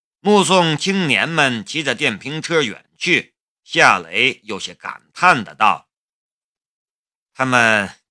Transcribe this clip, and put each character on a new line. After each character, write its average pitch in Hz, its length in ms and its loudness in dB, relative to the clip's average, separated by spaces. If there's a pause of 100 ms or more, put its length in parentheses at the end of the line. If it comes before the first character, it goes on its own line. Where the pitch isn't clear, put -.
(180)
目 202 240 4
送 175 340 2
青 185 300 -2
年 120 220 0
们 131 360 -2
骑 151 200 -8
着 131 100 -2
电 117 240 -4
瓶 151 240 -10
车 165 200 -2
远 101 360 -10
去， - 380 -4 (260)
夏 127 380 2
雷 110 420 -4
有 104 160 -10
些 87 160 -12
感 - 400 -18
叹 160 300 2
的 73 100 -16
道 98 340 0 (1400)
：“他 131 120 -4
们 113 500 2 (160)